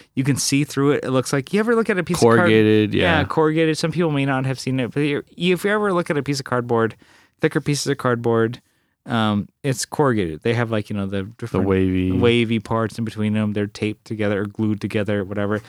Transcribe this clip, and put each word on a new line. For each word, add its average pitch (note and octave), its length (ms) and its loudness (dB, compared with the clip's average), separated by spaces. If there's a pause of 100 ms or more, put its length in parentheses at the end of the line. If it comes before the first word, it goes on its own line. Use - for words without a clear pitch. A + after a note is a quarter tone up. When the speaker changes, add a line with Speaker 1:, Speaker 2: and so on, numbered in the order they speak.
(160)
Speaker 1:
you C3 80 0
can C3+ 120 2
see C#3 280 0
through C#3 280 0
it. - 120 0
It C3 80 -2
looks C3 200 0
like, C#3 220 -2
you G#3 60 2
ever A3+ 140 2
look A3+ 140 2
at G#3 80 0
a F3+ 80 -2
piece F3 140 -2
Speaker 2:
Corrugated, A2 720 6
Speaker 1:
of - 20 -2
card-, - 80 -2
Speaker 2:
yeah. D#3+ 200 2
Speaker 1:
yeah, - 40 0
corrugated. D#3 540 0
Some E3 120 -2
people D#3+ 200 0
may C#3 160 0
not C3 180 -2
have C3 160 -4
seen C3 200 -2
it, A#2 120 -4
but C#3+ 80 -4
you're, C#3+ 240 -2 (100)
if F3 300 0
you G3+ 60 0
ever G#3 240 0
look F3 160 0
at D3+ 80 0
a C3+ 40 0
piece C#3 180 -4
of C3 40 -12
cardboard, A#2+ 500 0 (460)
thicker D3+ 220 0
pieces C#3+ 240 -2
of C#3 100 -2
cardboard, A#2 640 0 (460)
um, G#2+ 420 0 (140)
it's C3+ 240 -4
corrugated. G#2 560 0
They A#2 100 0
have, A#2 180 -2
like, G#2+ 200 -4
you G#2+ 60 -4
know, G2 100 -2
the G2 160 -4 (160)
different G2 280 -2
Speaker 2:
wavy. F#2 460 2
Speaker 1:
wavy A#2 460 2
parts A2+ 400 -4
in A#2 80 -4
between G#2+ 260 -4
them. G#2+ 220 -2
They're G#2 140 -2
taped G#2+ 360 -6
together G#2 380 -2
or G#2 40 -2
glued G#2+ 360 -2
together, G#2 420 -2
whatever. G2+ 440 -2